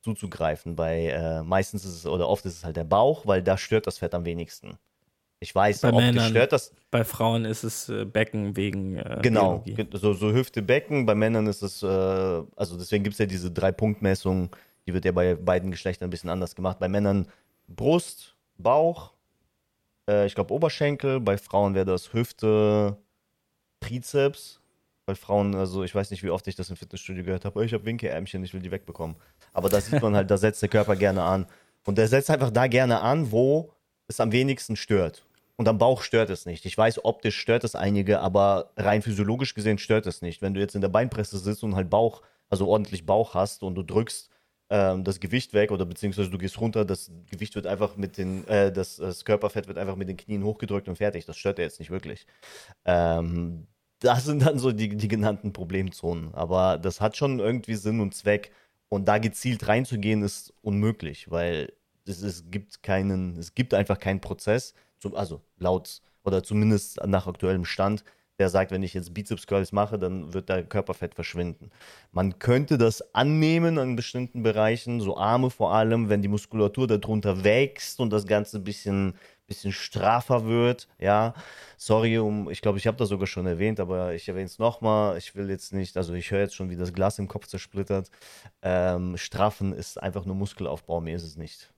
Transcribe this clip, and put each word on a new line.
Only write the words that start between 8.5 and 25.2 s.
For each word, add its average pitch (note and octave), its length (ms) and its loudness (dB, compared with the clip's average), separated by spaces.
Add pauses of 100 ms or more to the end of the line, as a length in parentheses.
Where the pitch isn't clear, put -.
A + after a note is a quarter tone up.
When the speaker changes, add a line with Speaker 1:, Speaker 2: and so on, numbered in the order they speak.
Speaker 2:
wegen, F#2+ 420 -2
äh, - 240 -6
Speaker 1:
Genau, A#2+ 100 4
Speaker 2:
Biologie. F#2+ 440 2
Speaker 1:
ge-, G#2+ 120 -4 (100)
so, G2+ 160 4
so G#2 180 0
Hüfte, A#2+ 300 0
Becken. C3+ 440 2
Bei G#2+ 100 4
Männern A2 320 2
ist G2+ 140 -2
es, G2 220 -8
äh, G2 40 -2
also F#2+ 920 0
deswegen G2+ 260 -2
gibt's G2+ 160 -4
ja A2 60 4
diese F#2 260 -4
Drei-Punkt-Messung, F#2+ 1040 2 (320)
die F2+ 60 -4
wird F2+ 120 0
ja F#2 60 4
bei F2+ 240 4
beiden F2+ 360 0
Geschlechtern F#2 360 -6
ein - 20 -4
bisschen F2 200 -8
anders F2+ 260 -4
gemacht. F#2 240 -4
Bei F#2 80 -2
Männern G2 400 2 (400)
Brust, C#3+ 680 -2 (200)
Bauch, D3+ 560 2 (960)
äh, G#2 160 4
ich G2+ 100 -2
glaub G2 160 -2
Oberschenkel, C#3+ 680 0
bei G2+ 180 2
Frauen G2 380 2
wäre F#2+ 100 2
das F#2 280 -2
Hüfte, G#2+ 840 2 (840)
Trizeps. C#3 800 -2 (440)
Bei G2 100 -4
Frauen, G2+ 400 0